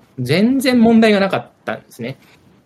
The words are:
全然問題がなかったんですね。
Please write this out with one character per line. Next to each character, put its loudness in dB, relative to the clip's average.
全 0
然 0
問 4
題 4
が 0
な -2
か -4
っ -10
た -8
ん -20
で -20
す -20
ね。 -12